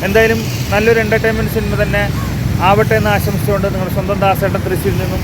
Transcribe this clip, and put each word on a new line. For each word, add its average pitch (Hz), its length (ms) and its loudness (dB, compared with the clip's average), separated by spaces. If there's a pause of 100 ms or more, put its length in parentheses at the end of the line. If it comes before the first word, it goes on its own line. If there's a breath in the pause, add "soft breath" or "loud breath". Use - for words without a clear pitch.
എന്തായാലും 220 320 4 (340)
നല്ലൊരു 226 320 2
എൻ്റർടൈൻമെൻറ്റ് 220 520 0
സിനിമ 208 260 -2
തന്നെ 202 200 0 (680)
ആവട്ടെ 214 300 4
എന്ന് 208 180 2
ആശംസിച്ചുകൊണ്ട് 202 560 0
നിങ്ങളുടെ 185 240 -2
സ്വന്തം 190 280 -2
ദാസേട്ടൻ 190 420 0
തൃശ്ശൂരിൽ 185 360 -2
നിന്നും 180 200 -2